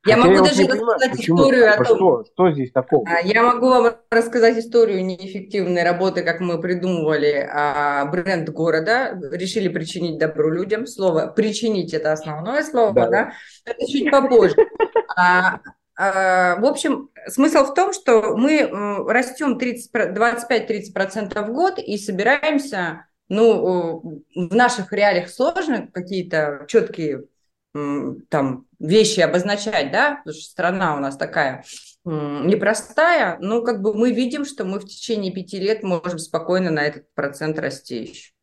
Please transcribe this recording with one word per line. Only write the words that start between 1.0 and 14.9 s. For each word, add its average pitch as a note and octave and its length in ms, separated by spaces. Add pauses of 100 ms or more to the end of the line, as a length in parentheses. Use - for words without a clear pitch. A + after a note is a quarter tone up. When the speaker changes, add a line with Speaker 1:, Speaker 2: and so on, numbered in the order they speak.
Speaker 1:
рассказать - 180
Speaker 2:
почему. E3+ 200
Speaker 1:
историю B3+ 300
о G#3+ 40
Speaker 2:
А G#3+ 120
Speaker 1:
том, A3+ 120
Speaker 2:
что, D#3+ 360
что F#3 200
здесь C3 200
такого? C3 360
Speaker 1:
а, E3+ 180
я A3+ 160
могу A#3+ 260
вам A#3 260 (160)
рассказать A#3 480
историю G#3 460
неэффективной F#3 760
работы, F3 400
как E3+ 180
мы E3+ 200
придумывали, D#3+ 920
а, C#3+ 540
бренд E3+ 440
города, E3+ 680 (140)
решили F#3 360
причинить E3 500
добро D#3 320
людям. G3 360
Слово F3+ 480
"причинить" — G#3 600
это D#3 180
основное D#3+ 500
слово, A#3+ 300
Speaker 2:
Да, A#3 140
Speaker 1:
да? A3+ 40
Speaker 2:
да. - 220 (340)
Speaker 1:
Это A#3+ 240
чуть C#4 200
попозже. C4 440 (600)